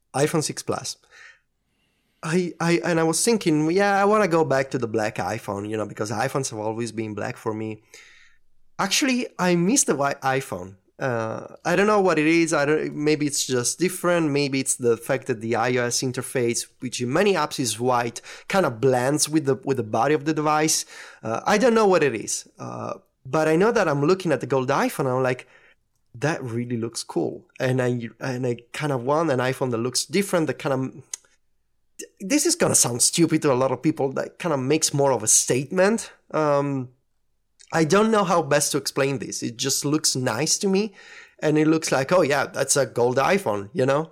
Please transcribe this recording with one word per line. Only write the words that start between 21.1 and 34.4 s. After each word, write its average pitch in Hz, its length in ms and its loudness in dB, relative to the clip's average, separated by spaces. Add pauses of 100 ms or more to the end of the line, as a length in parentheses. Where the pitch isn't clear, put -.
Uh, 113 220 -4
I 208 120 4
don't 226 160 4
know 220 140 4
what 175 160 4
it 123 120 2
is. - 320 -8 (100)
Uh, 120 360 -8 (320)
but 156 240 2
I 160 80 6
know 202 160 4
that 202 140 2
I'm 143 180 0
looking 180 260 2
at 135 100 2
the 135 60 -8
gold 131 220 0
iPhone 190 380 0
and - 20 0
I'm 127 140 0
like, 127 220 -2 (720)
"That 120 280 -2
really 120 340 -6
looks 113 260 -8
cool." - 420 -6 (140)
And 131 220 0
I, 123 280 -2 (100)
and 127 280 -4
I 120 100 -2 (160)
kinda 147 240 -4
want 147 320 0
an 123 100 2
iPhone 127 320 -2
that 113 80 -2
looks 123 260 -4
different, 175 420 0
that 123 120 -4
kinda, 131 300 -2 (1300)
this 277 240 0
is 339 100 2
gonna - 200 2
sound 120 260 0
stupid 160 400 2
to 147 100 2
a 123 40 4
lot 127 160 2
of 123 100 -4
people, 139 320 -2
that - 260 -6
kinda 156 180 -2